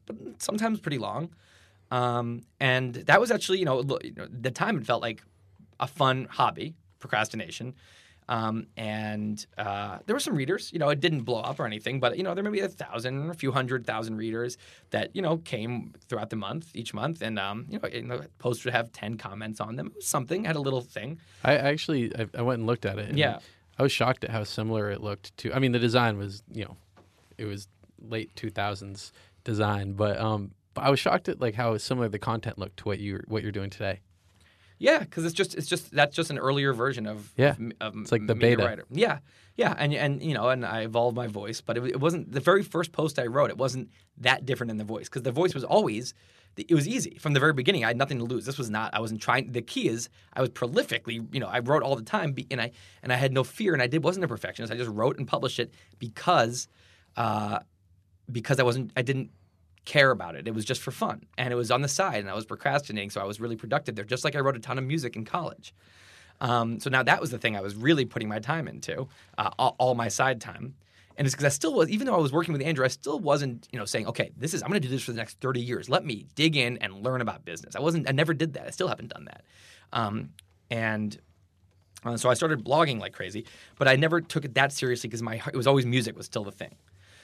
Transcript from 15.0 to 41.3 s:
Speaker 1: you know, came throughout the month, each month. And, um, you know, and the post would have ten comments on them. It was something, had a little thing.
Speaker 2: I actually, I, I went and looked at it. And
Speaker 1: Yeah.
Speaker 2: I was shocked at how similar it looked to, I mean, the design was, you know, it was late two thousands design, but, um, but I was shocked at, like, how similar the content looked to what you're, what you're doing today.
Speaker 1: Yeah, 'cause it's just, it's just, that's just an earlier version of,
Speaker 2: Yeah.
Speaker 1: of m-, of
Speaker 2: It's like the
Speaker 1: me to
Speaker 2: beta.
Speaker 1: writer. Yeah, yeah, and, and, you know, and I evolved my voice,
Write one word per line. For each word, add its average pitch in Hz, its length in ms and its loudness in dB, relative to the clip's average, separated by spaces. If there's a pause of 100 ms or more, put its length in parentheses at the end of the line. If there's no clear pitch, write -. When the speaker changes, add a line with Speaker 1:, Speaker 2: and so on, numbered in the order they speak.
Speaker 1:
you 196 60 -2
know, 165 160 2
came 120 560 -6 (160)
throughout 107 220 -6
the 117 40 -4
month, 113 380 -6
each - 180 -10
month. 143 300 -4
And, 113 160 -4
um, 104 320 -4
you 208 80 -6
know, - 100 -4
and 120 220 -8
the 135 180 -6 (120)
post 123 260 -2
would 123 80 0
have 117 180 0
ten 110 280 -8
comments 107 400 -8
on 110 160 -6
them. 143 140 -6
It - 80 -18
was 403 100 -10
something, 160 380 -2
had 160 100 0
a 147 40 -2
little 135 220 0
thing. 123 380 -10 (240)
Speaker 2:
I 143 120 6
actually, 143 600 0
I, 113 80 -2 (100)
I 123 60 -4
went 123 160 2
and 113 80 -2
looked 117 220 2
at 98 100 -2
it. 104 120 -4
And 147 100 0
Speaker 1:
Yeah. 127 180 2 (400)
Speaker 2:
I 131 60 4
was 139 80 6
shocked 127 320 2
at - 80 -4
how 110 120 0
similar 110 460 -2
it 101 120 -4
looked - 360 -8
to, - 160 -4
I 135 60 0
mean, 131 120 4
the 123 60 6
design 117 400 6
was, 101 240 -6 (100)
you 110 140 -8
know, - 120 -14 (600)
it 110 80 -6
was 101 220 -8 (340)
late 110 340 -6
two 113 140 -6
thousands 98 640 -4 (300)
design, 104 500 0
but, 101 260 2
um, 107 360 -2 (180)
but - 100 -4
I 135 60 6
was 135 100 6
shocked 180 300 2
at, - 100 -4
like, 117 140 0
how 113 240 2
similar 120 320 0
the 101 80 -4
content 113 400 -4
looked 92 200 -8
to - 80 -10
what 104 140 -2
you're, 101 280 -6
what 107 160 -2
you're 107 80 -4
doing 98 180 -6
today. 95 300 -4 (800)
Speaker 1:
Yeah, 269 280 4
'cause - 180 -6
it's 170 100 -2
just, 185 220 0
it's 147 120 -6
just, - 240 -4
that's 143 220 4
just 165 180 -2
an 139 60 -4
earlier 139 360 2
version 117 340 -2
of, 104 300 -10
Speaker 2:
Yeah. 139 140 6
Speaker 1:
of 107 80 -4
m-, 113 200 -6
of 110 160 -6
Speaker 2:
It's 110 160 -10
like 107 160 2
the 113 80 4
Speaker 1:
me 113 60 -2
to 117 160 8
Speaker 2:
beta. 113 100 4
Speaker 1:
writer. 110 240 -6
Yeah, 160 280 2 (360)
yeah, 220 220 4
and, 147 160 2
and, 143 280 0
you 156 120 -2
know, 113 160 2
and 127 160 2
I 110 160 -4
evolved 117 340 2
my 120 120 -4
voice, 104 340 -8